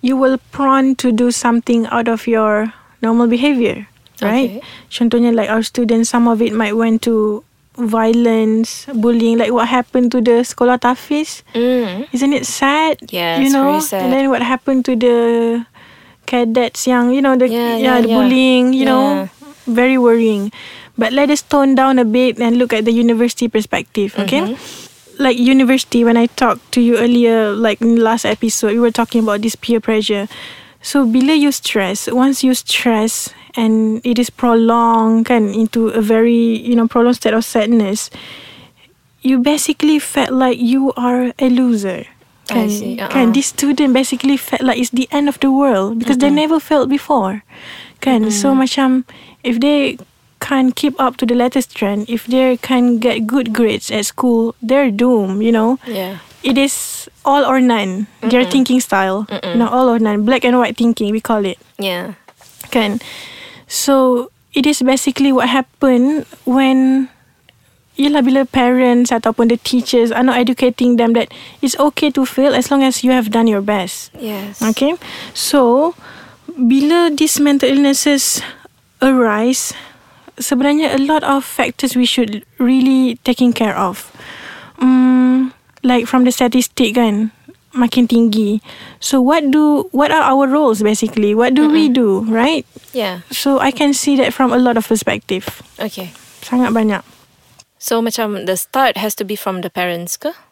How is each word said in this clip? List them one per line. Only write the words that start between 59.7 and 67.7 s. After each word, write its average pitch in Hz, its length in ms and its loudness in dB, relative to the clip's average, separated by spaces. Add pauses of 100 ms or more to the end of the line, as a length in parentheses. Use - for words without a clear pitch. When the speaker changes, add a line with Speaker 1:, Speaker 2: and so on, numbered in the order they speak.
Speaker 1:
or 233 140 2
none. 208 240 0
Black 247 180 0
and 247 140 2
white 233 180 0
thinking, 226 380 0
we 220 80 -4
call 214 240 -2
it. 180 160 -8 (160)
Speaker 2:
Yeah. 185 400 -8 (560)
Speaker 1:
Kan? 214 240 0 (720)
So, 262 600 0 (200)
it 277 140 0
is 294 160 0
basically 269 500 0
what 254 160 0
happened 262 800 0 (180)
when, 262 640 2 (840)